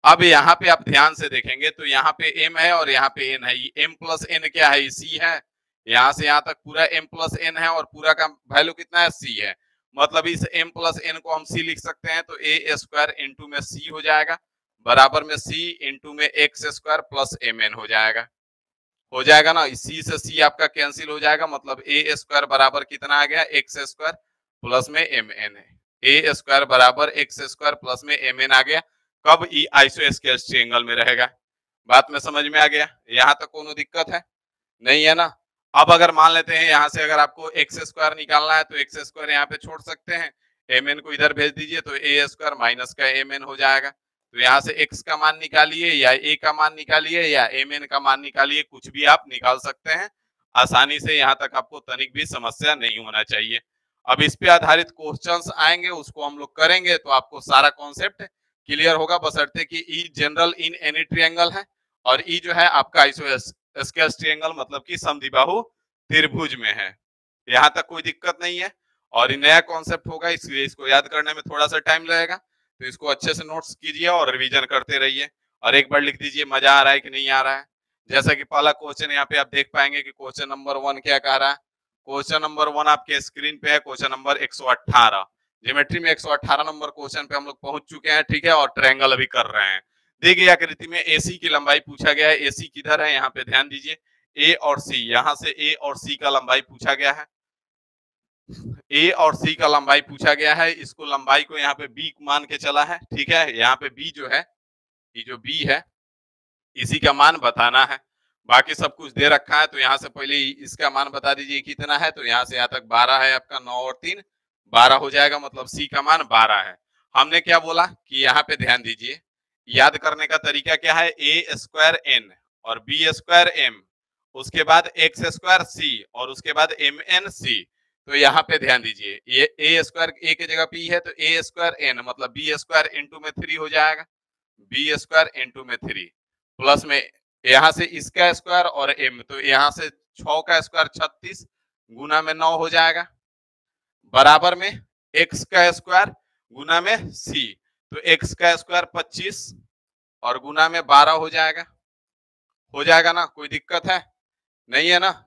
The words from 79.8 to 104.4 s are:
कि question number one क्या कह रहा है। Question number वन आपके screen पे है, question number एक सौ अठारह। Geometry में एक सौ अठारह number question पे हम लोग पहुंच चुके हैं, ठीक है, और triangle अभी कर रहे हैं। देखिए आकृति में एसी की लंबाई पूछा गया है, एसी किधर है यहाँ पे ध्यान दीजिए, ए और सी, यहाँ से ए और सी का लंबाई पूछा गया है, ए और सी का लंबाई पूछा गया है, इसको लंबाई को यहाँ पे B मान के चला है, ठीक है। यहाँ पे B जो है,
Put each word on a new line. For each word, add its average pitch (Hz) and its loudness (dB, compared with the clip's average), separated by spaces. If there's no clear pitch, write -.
कि 135 -14
question 135 -12
number 139 -8
one 135 -6
क्या 143 0
कह 135 0
रहा 135 2
है। 139 -4
Question 143 -4
number 151 -2
वन 151 -2
आपके 147 0
screen 147 -10
पे 147 -4
है, 151 2
question 135 -8
number 135 -4
एक 135 -8
सौ 135 -12
अठारह। 117 2
Geometry 143 -4
में 165 -2
एक 156 0
सौ 170 -12
अठारह 143 -2
number 151 -10
question 147 -12
पे 147 -10
हम 143 -6
लोग 139 -18
पहुंच 147 -10
चुके 156 -8
हैं, 151 2
ठीक 156 -4
है, 165 4
और 147 4
triangle 135 2
अभी 131 0
कर 120 -2
रहे 104 0
हैं। 95 -4
देखिए 180 6
आकृति 170 2
में 170 -6
एसी 165 -2
की 165 -6
लंबाई 147 2
पूछा 147 -4
गया 151 2
है, 156 4
एसी 143 -6
किधर 151 -4
है 151 -2
यहाँ 135 -2
पे 127 -12
ध्यान 131 -2
दीजिए, 147 -14
ए 156 4
और 143 -2
सी, 135 -8
यहाँ 127 0
से 156 -8
ए 151 -2
और 143 -10
सी 143 -10
का 139 -4
लंबाई 131 0
पूछा 127 -6
गया 139 -2
है, 151 -12
ए 156 6
और 156 2
सी 160 -4
का 160 0
लंबाई 143 2
पूछा 143 -2
गया 151 0
है, 165 0
इसको 156 -16
लंबाई 139 0
को 151 -12
यहाँ 143 -2
पे 143 -12
B 139 -14
मान 143 -4
के 143 -12
चला 143 0
है, 170 -8
ठीक - -8
है। 160 0
यहाँ 120 4
पे 139 -12
B 139 -16
जो 147 -16
है, 127 -2